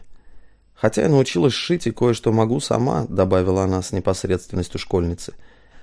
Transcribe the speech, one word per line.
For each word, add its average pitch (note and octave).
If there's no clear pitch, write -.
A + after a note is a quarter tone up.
"Хотя -
я -
научилась C#3+
шить -
и A#2
кое-что A#2
могу A2
сама", B2
добавила F#2+
она F#2+
с -
непосредственностью F#2
школьницы. F2